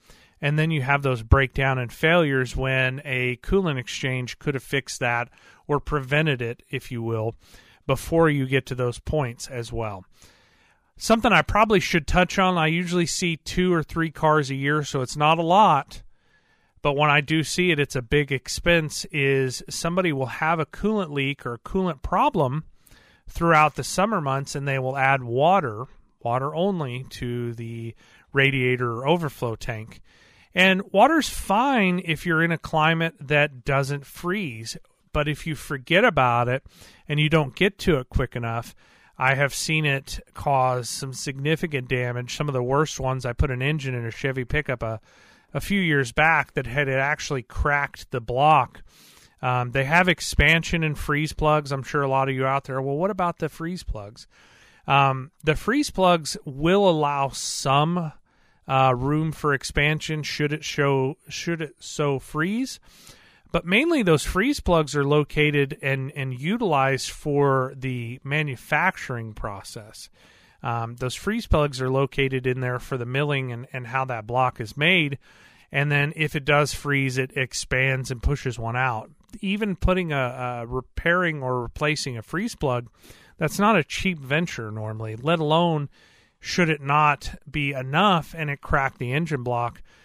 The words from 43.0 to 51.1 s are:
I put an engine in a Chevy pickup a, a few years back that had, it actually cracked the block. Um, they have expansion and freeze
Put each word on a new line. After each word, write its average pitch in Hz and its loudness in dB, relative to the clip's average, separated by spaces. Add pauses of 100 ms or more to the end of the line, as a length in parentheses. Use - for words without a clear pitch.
I 120 -4
put 147 2
an 127 -4
engine 135 -2
in 117 -6
a 113 -6
Chevy 131 -4
pickup 143 -4
a, 110 -6 (540)
a 143 -4
few 196 0
years 143 2
back 151 2
that 127 -4
had, 135 -2
it 135 0
actually 139 -4
cracked - -2
the 123 -4
block. 131 2 (580)
Um, 123 0
they 135 0
have 170 4
expansion 165 2
and 151 -2
freeze 151 -2